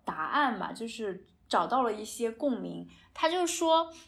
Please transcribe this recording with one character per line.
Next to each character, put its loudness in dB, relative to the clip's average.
答 -4
案 2
吧， -6
就 -10
是 -8
找 2
到 2
了 2
一 -6
些 -4
共 -2
鸣。 -8
他 2
就 2
说， 4